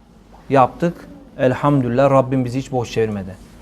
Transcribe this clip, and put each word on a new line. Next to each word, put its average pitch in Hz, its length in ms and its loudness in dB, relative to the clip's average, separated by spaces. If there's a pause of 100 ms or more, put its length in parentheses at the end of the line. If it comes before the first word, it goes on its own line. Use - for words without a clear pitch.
(500)
yaptık. 135 580 0 (300)
Elhamdülillah 135 720 2
Rabbim 131 340 2
bizi 120 140 -4
hiç 131 140 -8
boş 120 200 -4
çevirmedi. 104 440 -2 (260)